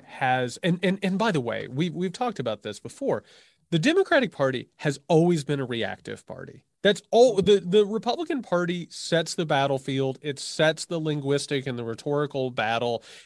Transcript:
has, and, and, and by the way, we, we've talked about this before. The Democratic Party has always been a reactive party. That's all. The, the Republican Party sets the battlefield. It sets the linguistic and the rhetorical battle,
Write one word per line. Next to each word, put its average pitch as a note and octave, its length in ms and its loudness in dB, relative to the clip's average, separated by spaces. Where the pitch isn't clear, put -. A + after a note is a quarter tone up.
has, B2+ 560 -2
and, F3+ 220 0
and, F#3+ 180 0
and F#3 160 -2
by A3 140 0
the D3+ 100 0
way, G#2+ 260 -6
we, C#3+ 220 -2
we've F3 240 -6
talked B3 240 -6
about A2+ 240 -4
this G#2 180 -10
before. C#3+ 440 -4
The E3+ 80 2
Democratic D4+ 520 2
Party C3 440 -2
has C#3+ 320 -4
always E3+ 360 4
been C#3+ 160 -4
a C3+ 60 -6
reactive G#2+ 640 -6
party. F2+ 340 -16
That's G3 260 4
all. A3 320 6
The, G3 240 6
the G#3 180 6
Republican A#3+ 600 -4
Party F3 480 -2
sets - 420 -2
the F3 140 -4
battlefield. C3+ 760 0
It C#3+ 160 -8
sets - 480 0
the E3+ 140 -4
linguistic C#3+ 680 -2
and B2 140 -6
the A#2+ 40 -6
rhetorical C3+ 680 -4
battle, A#2 520 -2